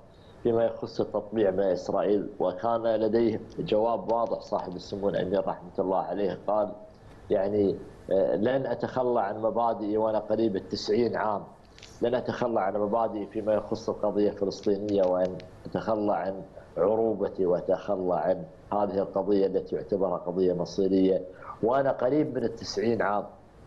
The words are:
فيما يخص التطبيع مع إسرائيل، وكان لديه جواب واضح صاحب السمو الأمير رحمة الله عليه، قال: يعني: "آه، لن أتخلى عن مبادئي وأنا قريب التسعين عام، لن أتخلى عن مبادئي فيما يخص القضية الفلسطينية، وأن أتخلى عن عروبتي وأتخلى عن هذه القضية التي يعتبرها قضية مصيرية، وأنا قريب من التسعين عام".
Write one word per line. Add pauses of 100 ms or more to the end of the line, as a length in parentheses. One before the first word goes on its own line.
(420)
فيما
يخص
التطبيع
مع
إسرائيل، (120)
وكان
لديه (180)
جواب
واضح
صاحب
السمو
الأمير
رحمة
الله
عليه،
قال: (580)
يعني: (340)
"آه،
لن
أتخلى
عن
مبادئي
وأنا
قريب
التسعين
عام، (600)
لن
أتخلى
عن
مبادئي
فيما
يخص
القضية
الفلسطينية،
وأن (300)
أتخلى
عن (340)
عروبتي
وأتخلى
عن (280)
هذه
القضية
التي
يعتبرها
قضية
مصيرية، (400)
وأنا
قريب
من
التسعين
عام". (420)